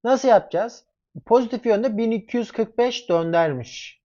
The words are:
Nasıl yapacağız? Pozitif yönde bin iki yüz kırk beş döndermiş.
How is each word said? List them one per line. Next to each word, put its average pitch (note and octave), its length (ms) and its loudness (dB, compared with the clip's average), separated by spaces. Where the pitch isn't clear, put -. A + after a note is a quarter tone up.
Nasıl C4 240 0
yapacağız? G#3+ 580 0
Pozitif A#3 400 0
yönde A3 320 0
bin A3+ 140 0
iki A3+ 260 -4
yüz A#3 140 -4
kırk A3 260 -6
beş B3 320 -2
döndermiş. E3 960 -2